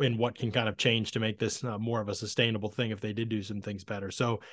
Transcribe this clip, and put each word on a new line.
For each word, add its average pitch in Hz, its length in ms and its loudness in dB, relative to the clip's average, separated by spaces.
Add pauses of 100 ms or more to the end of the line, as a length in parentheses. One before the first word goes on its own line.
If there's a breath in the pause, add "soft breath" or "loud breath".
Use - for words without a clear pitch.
and 120 180 2
what 113 180 2
can 113 160 0
kind 117 160 4
of 104 80 -2
change 117 360 4
to 110 80 0
make 110 180 0
this, - 260 0
uh, 113 140 -2
more 113 240 0
of 104 80 -2
a 101 40 0
sustainable 110 540 0
thing 117 220 0
if 104 100 -4
they 107 140 -4
did 113 160 -2
do 107 120 0
some 101 200 -6
things 101 220 -6
better? 98 260 -6
So 117 300 0 (120 soft breath)